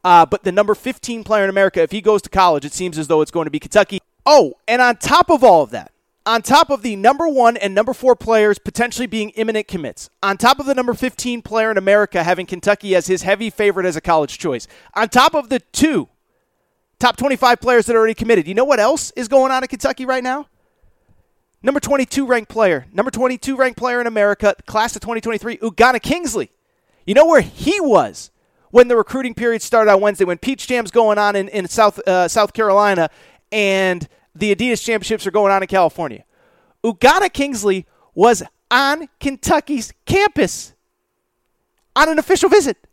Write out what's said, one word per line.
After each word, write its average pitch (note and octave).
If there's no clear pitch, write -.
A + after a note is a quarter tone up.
Uh, F3
but -
the G3
number G#3
fifteen A#3
player G#3
in G3
America, F#3+
if D#3+
he G3+
goes G#3
to -
college, E3+
it D3
seems F3
as D#3
though D#3
it's D3+
going E3
to D3+
be D3+
Kentucky. G3
Oh, C4
and B3
on A#3+
top F4
of C4
all F3
of A2
that, G#2+
on A3+
top D4
of A#3+
the A3
number C#4
one A#3+
and G3
number A3
four B3
players G#3+
potentially A#3
being G#3
imminent A3
commits, D#3+
on F#3+
top C4+
of C#4
the C#4
number B3
fifteen B3
player A3
in G#3
America G3
having F3
Kentucky F#3+
as E3+
his F#3
heavy G3
favorite G3
as E3+
a D#3+
college D#3+
choice, C3
on A3
top D4
of C#4
the B3+
two C4
top A#3+
twenty-five B3
players A#3+
that A#3
are A3+
already A3
committed, G#3+
you F#3+
know A#3+
what C4+
else C4+
is A#3+
going C4
on C4
in B3+
Kentucky C4
right B3+
now? C4+
Number C#4
twenty-two C4+
ranked A#3
player, F3+
number A3+
twenty-two B3+
ranked B3+
player B3
in A#3+
America, G#3
class A3
of G3+
twenty A3+
twenty-three, A3+
Ugonna A3+
Kingsley. A3+
You F#3+
know D4+
where D#4
he F4+
was F#3
when A#3+
the A#3+
recruiting B3
period A3+
started A3
on G3
Wednesday, G3+
when F3
Peach -
Jam's A#3
going G#3+
on G#3
in, G3
in F#3+
South, G#3
uh, F3+
South G#3
Carolina G3+
and F#3+
the G3+
Adidas A#3
Championships G#3+
are F#3+
going G3+
on F#3+
in F#3+
California. E3
Ugonna D4
Kingsley G#3
was G#3+
on C#4
Kentucky's C#4
campus G4
on D4+
an D#4
official F4+
visit. C#4